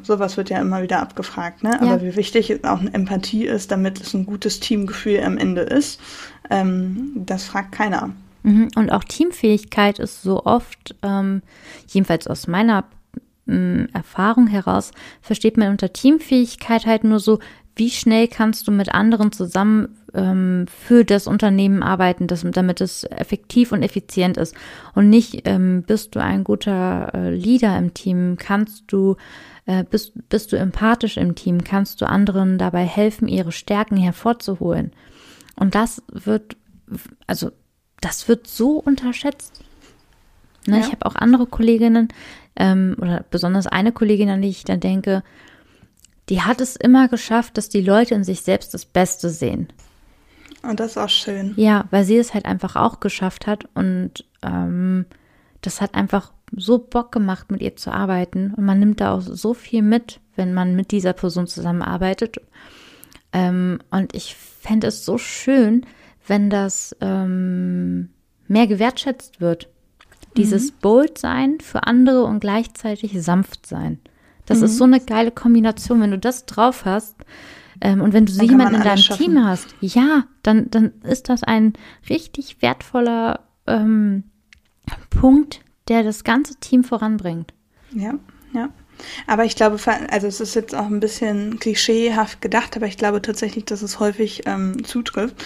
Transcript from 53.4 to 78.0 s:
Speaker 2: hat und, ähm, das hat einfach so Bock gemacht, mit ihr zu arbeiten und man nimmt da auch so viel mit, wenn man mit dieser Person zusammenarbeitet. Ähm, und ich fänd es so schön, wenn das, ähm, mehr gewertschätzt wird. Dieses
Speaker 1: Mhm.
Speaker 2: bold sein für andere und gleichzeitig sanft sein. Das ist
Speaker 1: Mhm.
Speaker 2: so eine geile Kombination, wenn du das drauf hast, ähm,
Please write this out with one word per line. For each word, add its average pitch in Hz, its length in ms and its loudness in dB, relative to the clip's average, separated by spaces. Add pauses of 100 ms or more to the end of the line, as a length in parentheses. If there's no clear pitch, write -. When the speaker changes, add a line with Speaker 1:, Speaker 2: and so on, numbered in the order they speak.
Speaker 2:
hat 208 260 -6
und, 185 520 -4 (180)
ähm, 180 600 -2 (560)
das - 200 -8
hat 202 140 -6
einfach 196 380 -2 (220)
so 196 240 0
Bock 240 320 -4
gemacht, 196 400 -4
mit 196 100 -6
ihr - 140 -8
zu - 160 -12
arbeiten 190 600 -2
und 214 120 -4
man 196 140 4
nimmt 208 220 4
da 196 120 0
auch 185 80 -2
so 185 340 -6
viel - 260 -4
mit, 226 380 0 (160)
wenn 185 180 -2
man 180 220 0
mit 185 160 -2
dieser 185 220 0
Person 180 340 -4
zusammenarbeitet. 180 920 -4 (960)
Ähm, 180 460 0 (120)
und 190 240 -2
ich - 200 -12
fänd - 480 -4
es - 220 -4
so 196 120 -4
schön, 247 680 2 (420)
wenn 202 220 2
das, 196 520 -4
ähm, 180 1080 -2 (380)
mehr 220 200 4
gewertschätzt 247 760 -4
wird. 170 280 -2 (640)
Dieses 214 360 2
Speaker 1:
Mhm. - 100 -20
Speaker 2:
bold 262 360 4
sein 269 440 -2
für - 260 -6
andere 254 380 4
und 214 160 -2
gleichzeitig 208 800 -6
sanft 180 420 -2
sein. 160 340 -8 (460)
Das 226 160 2
ist 220 120 4
Speaker 1:
Mhm. 233 40 -2
Speaker 2:
so 254 80 4
eine 254 160 8
geile 233 300 0
Kombination, 233 720 2
wenn 208 100 2
du 190 80 -4
das 247 260 -4
drauf 247 400 0
hast, 202 300 -4 (640)
ähm, 196 200 2